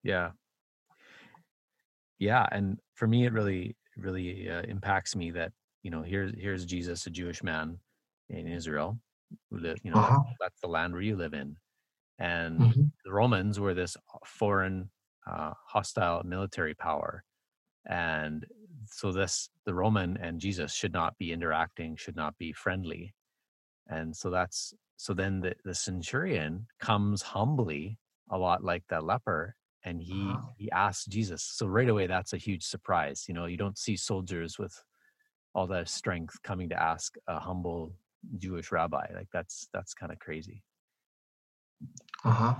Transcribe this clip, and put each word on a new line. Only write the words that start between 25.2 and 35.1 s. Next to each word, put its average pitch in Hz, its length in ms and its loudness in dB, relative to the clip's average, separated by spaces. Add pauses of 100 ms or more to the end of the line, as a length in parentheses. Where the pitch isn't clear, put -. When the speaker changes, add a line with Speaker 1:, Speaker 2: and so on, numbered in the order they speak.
Speaker 1:
the, 90 140 0 (100)
the 92 100 -6
centurion 92 920 -2 (140)
comes 104 420 4
humbly, 104 760 0 (320)
a 92 80 -2
lot 92 260 2
like 90 240 2
the 82 120 0
leper, 90 540 0 (300)
and 87 180 -4
he, 95 280 -2
Speaker 2:
Uh-huh. 131 180 -2 (100)
Speaker 1:
he 104 140 -6
asks 95 340 2
Jesus. 104 380 -2
So - 240 -2
right 117 200 6
away, 101 200 4
that's 92 240 0
a 98 60 -4
huge 92 260 -2
surprise. 80 640 0
You 87 60 -4
know, 85 120 -2
you 87 100 -4
don't 98 220 -2
see 104 180 0
soldiers 90 600 -2
with - 160 -6 (800)